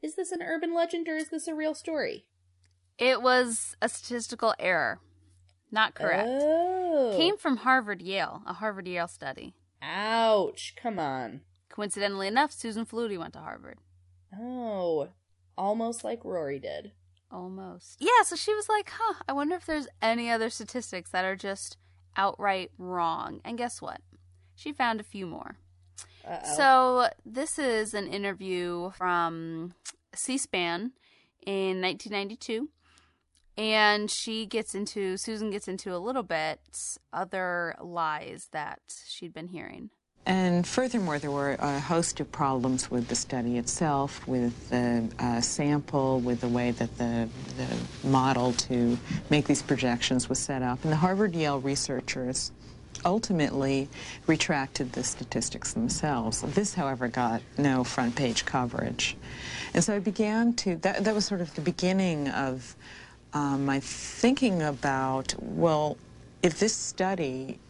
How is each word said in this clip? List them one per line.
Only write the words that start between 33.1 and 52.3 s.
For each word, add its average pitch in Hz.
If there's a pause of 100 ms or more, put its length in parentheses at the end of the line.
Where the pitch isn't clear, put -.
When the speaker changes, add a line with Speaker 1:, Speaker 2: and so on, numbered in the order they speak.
Speaker 2:
And 214
she 220
gets 208
into, 196
Susan 214
gets 202
into 185
a 180
little 240
bit 156 (520)
other 175
lies 165
that 151 (280)
she'd -
been 170
hearing. - (360)
Speaker 3:
And 180
furthermore, 220
there 143
were 139
a 143
host 165
of 143
problems 131
with 120
the 120
study 120
itself, 139
with 120
the, 120 (120)
uh, 120
sample, 143
with 120
the 127
way 120
that 117
the, 117 (300)
the 123
model 127
to 120 (320)
make 147
these 143
projections 127
was 135
set 135
up. 127
And 160
the 156
Harvard-Yale 170
researchers 131 (520)